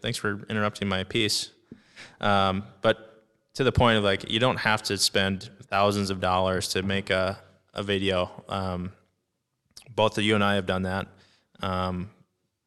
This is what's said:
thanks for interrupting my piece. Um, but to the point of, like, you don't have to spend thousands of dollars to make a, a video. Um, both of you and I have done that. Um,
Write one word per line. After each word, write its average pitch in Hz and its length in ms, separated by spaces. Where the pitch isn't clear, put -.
thanks 117 160
for 104 320
interrupting 104 360
my 95 180
piece. 107 480
Um, 98 440
but - 420
to 135 100
the 120 80
point 117 240
of, 104 80
like, 98 260
you 110 100
don't 123 180
have 110 260
to 101 140
spend 98 500
thousands 101 420
of 95 100
dollars 92 480
to 95 140
make 98 260
a, 92 300
a 104 100
video. 95 640
Um, 92 460
both 107 300
of 104 60
you 107 100
and 104 100
I 101 120
have 95 100
done 92 160
that. 92 240
Um, 92 480